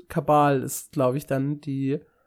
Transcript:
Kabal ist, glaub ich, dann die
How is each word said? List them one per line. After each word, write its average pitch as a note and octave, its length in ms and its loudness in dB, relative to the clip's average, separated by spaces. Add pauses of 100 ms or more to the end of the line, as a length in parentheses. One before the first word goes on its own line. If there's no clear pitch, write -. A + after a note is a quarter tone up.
Kabal C#3+ 560 2
ist, - 300 -10
glaub C3 220 2
ich, C#3 120 -6
dann C#3 320 -2
die C3+ 400 -4 (280)